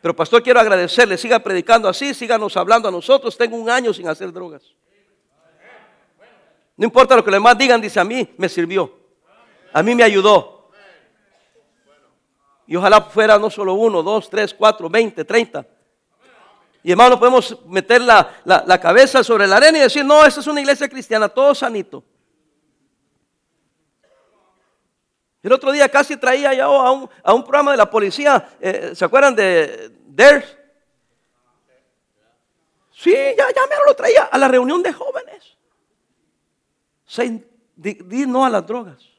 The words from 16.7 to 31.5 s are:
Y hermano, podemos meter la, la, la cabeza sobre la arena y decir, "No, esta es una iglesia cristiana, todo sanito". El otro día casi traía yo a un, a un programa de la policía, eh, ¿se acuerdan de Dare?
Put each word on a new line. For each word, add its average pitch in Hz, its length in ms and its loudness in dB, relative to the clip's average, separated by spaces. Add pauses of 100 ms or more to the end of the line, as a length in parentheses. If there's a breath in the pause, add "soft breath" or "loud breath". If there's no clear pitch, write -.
Y 165 80 -6
hermano, 240 280 4
podemos 240 480 0
meter 190 360 0
la, 226 420 2
la, 180 220 2
la 180 140 2
cabeza 240 440 2
sobre 202 220 0
la 190 100 2
arena 311 220 2
y - 40 0
decir, 285 220 0
"No, 302 200 6
esta 285 160 2
es 240 60 -10
una 294 140 -4
iglesia 277 280 -4
cristiana, 220 420 -4
todo 277 240 0
sanito". 220 500 -10 (3500)
El 208 100 0
otro 269 200 0
día 285 160 2
casi 277 280 -2
traía 269 380 -2
yo 262 100 -2
a 277 260 2
un, 269 180 -4 (140)
a 196 120 2
un 254 80 0
programa 285 280 -2
de 277 80 0
la - 120 2
policía, 226 680 -2
eh, 175 340 -8
¿se 180 100 -4
acuerdan 262 300 2
de 160 580 -2 (140)
Dare? 254 380 4 (2500)